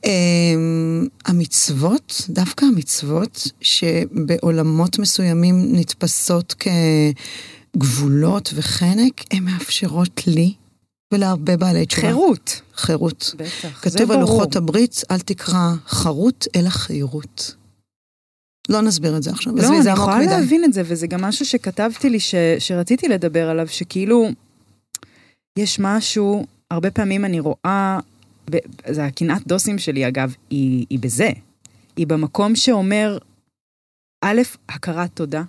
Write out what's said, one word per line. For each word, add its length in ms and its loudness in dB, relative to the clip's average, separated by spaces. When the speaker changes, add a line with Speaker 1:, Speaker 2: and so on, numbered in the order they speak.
Speaker 1:
אמ, 60 2
המצוות, 1000 0
דווקא 360 -2
המצוות, 840 0
שבעולמות 1400 0
מסוימים 760 2
נתפסות 800 -2
כגבולות 800 0
וחנק, 680 0
הן 140 0
מאפשרות 840 -2
לי 260 2
ולהרבה 420 0
בעלי 300 2
תשובה. 220 -4
Speaker 2:
חירות. 520 2
Speaker 1:
חירות. 640 -2
Speaker 2:
בטח, 480 -12
זה 140 0
Speaker 1:
כתוב 120 4
על 100 4
Speaker 2:
ברור. 100 2
Speaker 1:
לוחות 260 2
הברית, 540 0
"אל 80 0
תקרא 540 -2
חרות, 600 0
אלא 120 2
חירות". 840 -6
לא 120 4
נסביר 360 0
את 60 -2
זה 80 -6
עכשיו, 260 -4
Speaker 2:
לא, 60 2
Speaker 1:
עזבי, 120 4
Speaker 2:
אני 80 4
Speaker 1:
זה 100 4
עמוק 100 4
Speaker 2:
יכולה 160 2
Speaker 1:
מדי. 80 4
Speaker 2:
להבין 380 2
את 80 6
זה, 120 0
וזה 220 -4
גם 160 -4
משהו 240 -2
שכתבתי 640 -2
לי 100 0
ש-, 140 -4
שרציתי 500 0
לדבר 420 0
עליו, 180 -2
שכאילו, 600 0
יש 220 -2
משהו, 680 0
הרבה 200 -2
פעמים 340 -2
אני 160 -2
רואה, 580 -2
ב-, 60 -2
זה 140 -2
הקנאת 420 -2
דוסים 320 -2
שלי, 300 -2
אגב, 260 -4
היא, 400 0
היא 80 -4
בזה. 320 0
היא 100 -2
במקום 500 0
שאומר, 640 0
א', 160 2
הכרת 460 -6
תודה 340 -4